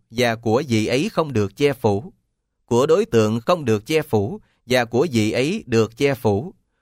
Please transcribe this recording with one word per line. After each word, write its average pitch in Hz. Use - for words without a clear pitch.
và 117
của 117
vị 110
ấy 131
không 160
được 104
che 143
phủ. 110
Của 120
đối 170
tượng 110
không 165
được 110
che 156
phủ 117
và 123
của 120
vị 110
ấy 143
được 110
che 139
phủ. 110